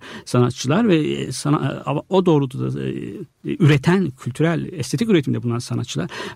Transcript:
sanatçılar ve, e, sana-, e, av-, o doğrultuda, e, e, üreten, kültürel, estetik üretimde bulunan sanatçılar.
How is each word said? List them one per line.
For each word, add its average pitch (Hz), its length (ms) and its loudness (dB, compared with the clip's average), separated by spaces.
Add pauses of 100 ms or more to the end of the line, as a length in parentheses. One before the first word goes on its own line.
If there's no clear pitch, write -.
(240)
sanatçılar 131 640 2
ve, 170 80 6
e, 139 360 -2
sana-, 147 340 0
e, - 240 -4
av-, 147 180 -2
o 190 180 2
doğrultuda, 135 580 0
e, 131 60 -4
e, - 680 -8
üreten, 156 520 4
kültürel, 147 640 -2
estetik 165 360 -4
üretimde 131 340 2
bulunan 120 160 -2
sanatçılar. 120 520 -6 (260)